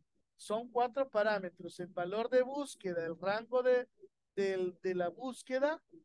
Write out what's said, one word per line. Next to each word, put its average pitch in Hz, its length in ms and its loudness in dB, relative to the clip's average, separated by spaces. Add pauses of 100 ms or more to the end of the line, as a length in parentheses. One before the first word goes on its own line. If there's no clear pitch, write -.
(360)
Son 233 320 -6
cuatro 247 420 0
parámetros: 190 680 -2
el 180 80 -6
valor 190 420 -2
de 254 120 6
búsqueda, 247 640 -4
el 165 120 -6
rango 220 460 0
de, 247 240 4 (480)
del, 185 460 0
de 185 120 -2
la 180 140 0
búsqueda, 262 760 -2 (240)